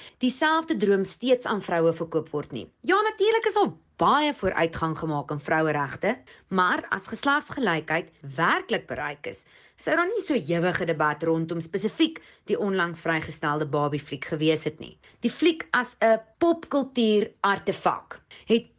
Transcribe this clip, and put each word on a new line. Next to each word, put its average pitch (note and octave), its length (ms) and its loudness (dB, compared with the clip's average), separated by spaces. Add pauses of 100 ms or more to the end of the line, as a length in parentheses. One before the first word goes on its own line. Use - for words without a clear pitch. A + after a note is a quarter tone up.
(240)
dieselfde D#4 560 0
droom G3 240 4
steeds B3 400 0
aan G#3 160 -4
vroue E3 320 2
verkoop D#3+ 400 -6
word D3 240 -6
nie. G#2 80 -10 (240)
Ja, F#4 160 4
natuurlik A4 480 0
is G#4 80 2
al C4 140 2 (260)
baie C#4 360 4
vooruitgang E3 600 -2
gemaak D3+ 360 -4
in D3 120 -6
vroueregte, D#3+ 720 0 (320)
maar F#3+ 360 2 (120)
as - 160 -10
geslagsgelykheid G3 960 -2 (280)
werklik F#3 520 0
bereik C#3+ 400 -8
is, - 160 -14 (320)
sou D#4 200 -2
daar F4 120 2
nie G#4+ 160 -2
so D4 120 0
ewige E3+ 520 0
debat D3+ 360 0
rondom E3 400 0
spesifiek G#3+ 560 -2 (280)
die - 80 0
onlangs F#3 480 -2
vrygestelde D3+ 640 -2
Barbie D3 320 0
fliek C#3+ 320 -12
gewees D#3 320 0
het - 160 -6
nie. - 160 -16 (240)
Die A#3 120 -2
fliek D#4+ 400 0
as A#3+ 280 0
'n A3+ 160 6 (240)
popkultuur C4+ 880 2 (120)
artefak - 800 -2 (280)
het A#3 300 2